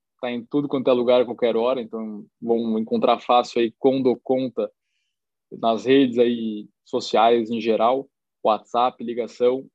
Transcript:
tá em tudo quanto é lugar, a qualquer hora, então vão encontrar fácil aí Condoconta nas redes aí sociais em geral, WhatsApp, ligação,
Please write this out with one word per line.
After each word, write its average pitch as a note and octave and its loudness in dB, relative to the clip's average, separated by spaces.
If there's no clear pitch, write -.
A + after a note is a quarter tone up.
tá B2 -8
em A#2+ -8
tudo D3 -4
quanto C3 -2
é - 4
lugar, B2 4
a - -4
qualquer A2+ -2
hora, B2 0
então A2 -12
vão A#2 -2
encontrar A#2 0
fácil A#2+ 0
aí A2+ 0
Condoconta C3 -2
nas A2+ -2
redes B2+ 4
aí A2+ 0
sociais A#2 2
em A2+ -4
geral, A#2 0
WhatsApp, A#2+ -2
ligação, A#2+ -2